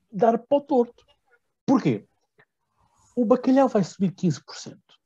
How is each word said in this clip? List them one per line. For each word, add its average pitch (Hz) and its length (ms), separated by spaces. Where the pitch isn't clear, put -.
dar 226 280
para 285 200
o - 20
torto. 254 440
Porquê? 175 400
O 247 80
bacalhau 262 440
vai 214 140
subir 190 300
quinze 165 320
por - 120
cento. - 240